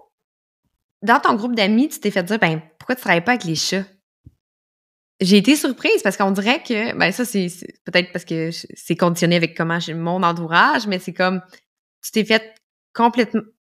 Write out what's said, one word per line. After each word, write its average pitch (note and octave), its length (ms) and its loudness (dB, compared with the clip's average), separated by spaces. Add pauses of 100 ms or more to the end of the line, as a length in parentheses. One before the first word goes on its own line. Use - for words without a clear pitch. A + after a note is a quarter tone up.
(1000)
dans A#3 180 4
ton - 160 2
groupe A#3 200 -4
d'amis, A3 340 2
tu - 100 -12
t'es G#3 120 -2
fait F#3+ 120 0
dire, « G3+ 180 -2
Ben, D#3+ 200 0 (160)
pourquoi - 180 -4
tu B3+ 60 -18
travailles E3+ 220 2
pas A#3 80 0
avec B3 120 0
les E3 120 -2
chats ? » F#3+ 300 -4 (1300)
J'ai F#3+ 180 6
été A#3 180 6
surprise D4+ 480 0
parce F#3+ 140 -2
qu'on G3 140 2
dirait G3+ 320 0
que, A3+ 340 -4
ben F3 140 2
ça, A#3+ 140 -4
c'est, F#3+ 240 -2
c'est - 180 -18 (180)
peut-être F3+ 260 -2
parce F3 140 -8
que D#3+ 260 -4
je, - 220 -12
c'est - 220 -4
conditionné E3+ 400 2
avec E3 200 0
comment E3 240 -2
j'ai E3+ 140 -8
mon E3+ 300 -4
entourage, F3 640 2
mais G3 120 -2
c'est F3+ 140 -12
comme, F#3 280 0 (640)
tu - 80 -12
t'es A3 140 0
fait A3 300 -2 (400)
complètement, A#3 480 -2 (180)